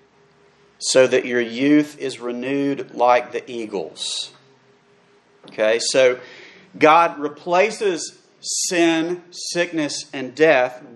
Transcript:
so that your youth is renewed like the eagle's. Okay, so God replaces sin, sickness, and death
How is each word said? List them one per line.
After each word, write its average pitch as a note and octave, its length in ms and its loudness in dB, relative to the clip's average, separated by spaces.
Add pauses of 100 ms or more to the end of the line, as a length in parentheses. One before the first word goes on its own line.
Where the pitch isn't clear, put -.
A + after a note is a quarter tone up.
(840)
so C3 220 4
that B2 180 0
your B2 160 -2
youth C#3 600 2
is C3 180 -8
renewed B2+ 760 -4
like B2 380 2
the - 180 -10
eagle's. G#2 840 -10 (1120)
Okay, A2+ 340 -2
so B2+ 380 2 (580)
God D3+ 440 4
replaces F3+ 1000 -4 (220)
sin, E3+ 880 -2
sickness, D#3+ 840 -6
and B2+ 220 -10
death C3 480 2 (120)